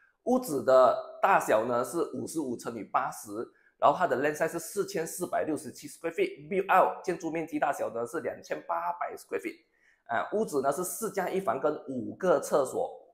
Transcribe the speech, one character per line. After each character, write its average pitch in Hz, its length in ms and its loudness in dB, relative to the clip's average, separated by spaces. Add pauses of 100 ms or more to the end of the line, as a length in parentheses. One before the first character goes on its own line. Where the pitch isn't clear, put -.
(240)
屋 247 140 4
子 151 260 -2
的 131 560 6
大 190 200 6
小 113 240 4
呢 120 200 2
是 170 140 -4 (160)
五 117 120 -6
十 156 120 -6
五 131 160 -2
乘 117 220 -8
以 98 80 -8
八 135 260 -2
十， - 200 -14 (480)
然 123 120 6
后 147 60 2
它 180 100 2
的 131 160 0
land 151 120 0
size 165 180 -2
是 170 60 -6
四 190 280 -4
千 165 200 -4
四 175 200 -6
百 - 180 -2
六 151 120 -2
十 127 160 -10
七 - 160 -16
square 165 240 -8
feet，build 170 580 -2
out 175 320 4
建 175 160 -2
筑 160 120 -6
面 160 160 -4
积 151 120 -6
大 151 140 0
小 110 180 -4
呢 117 160 -4
是 151 140 -6
两 98 220 -6
千 147 240 -8
八 170 260 -4
百 - 240 -8
square - 240 -8
feet。 - 160 -8 (500)
啊， 117 260 -2
屋 214 120 0
子 143 180 0
呢 135 80 2
是 175 140 -2
四 196 260 -6
加 180 180 -2
一 185 120 0
房 131 200 -2
跟 151 140 2 (140)
五 110 280 -6
个 175 240 4
厕 143 260 2
所， - 240 -4 (240)